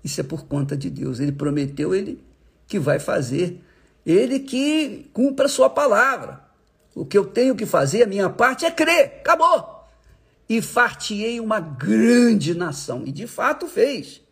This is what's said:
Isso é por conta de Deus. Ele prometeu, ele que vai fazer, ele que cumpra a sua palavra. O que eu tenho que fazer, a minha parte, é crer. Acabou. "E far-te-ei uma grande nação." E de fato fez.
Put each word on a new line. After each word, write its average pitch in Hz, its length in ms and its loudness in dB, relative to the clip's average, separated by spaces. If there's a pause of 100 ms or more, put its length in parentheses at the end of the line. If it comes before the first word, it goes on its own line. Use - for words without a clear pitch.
Isso - 160 -8
é 143 40 -4
por 151 200 -10
conta 143 320 -4
de - 140 -6
Deus. 131 300 -8
Ele 143 120 -2
prometeu, 143 600 -2
ele 202 280 -4 (440)
que 208 120 -4
vai 147 200 0
fazer, 156 680 -4 (400)
ele 240 360 2
que 277 760 -2
cumpra 269 320 0
a - 20 2
sua 254 220 4
palavra. 247 760 0 (500)
O 156 120 -8
que 196 100 0
eu 196 80 6
tenho 240 320 2
que 208 80 -4
fazer, 170 380 2
a 233 40 6
minha 196 220 -2
parte, 262 380 0
é 330 40 2
crer. 320 500 2
Acabou. 330 680 2 (580)
"E 226 140 0
far-te-ei 233 800 -2
uma 214 200 -2
grande 208 920 2
nação." 143 540 -6
E 135 40 -8
de 165 160 -10
fato 294 400 -4
fez. 247 540 -2 (120)